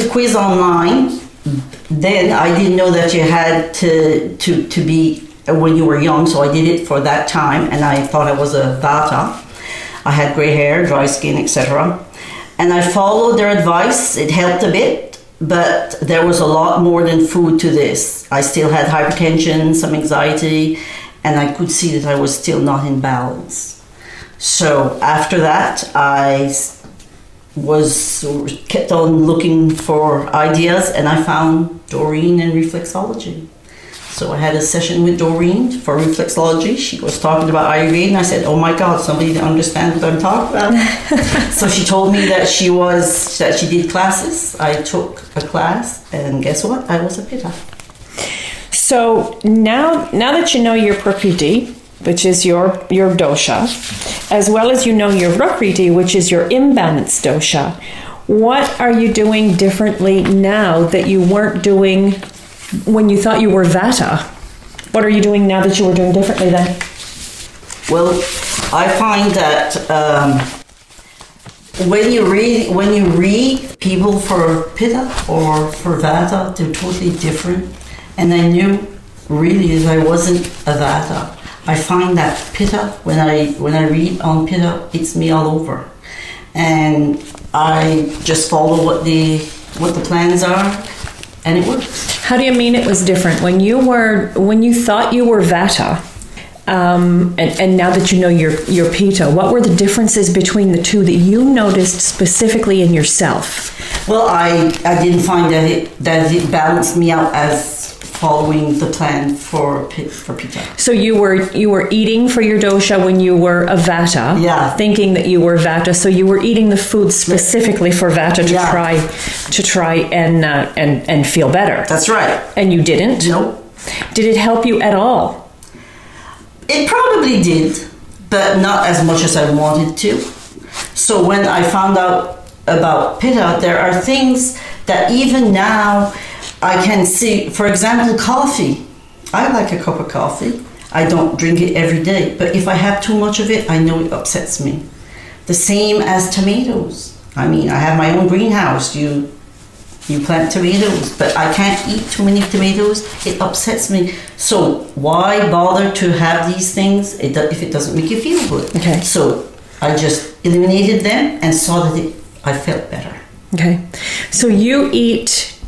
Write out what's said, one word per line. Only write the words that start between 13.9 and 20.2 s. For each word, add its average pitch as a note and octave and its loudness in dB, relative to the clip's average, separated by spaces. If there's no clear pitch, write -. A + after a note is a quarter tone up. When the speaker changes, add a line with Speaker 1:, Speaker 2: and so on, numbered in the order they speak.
Speaker 1:
It D#3 -2
helped F3+ 0
a F3 2
bit, - -2
but E3+ 0
there E3 2
was E3+ 2
a D3 2
lot E3 2
more E3+ 4
than D#3+ 4
food D#3+ 2
to E3 2
this. - -2
I C#3 0
still D3+ 0
had D#3+ 2
hypertension, D#3+ 2
some D3+ 0
anxiety, D#3 0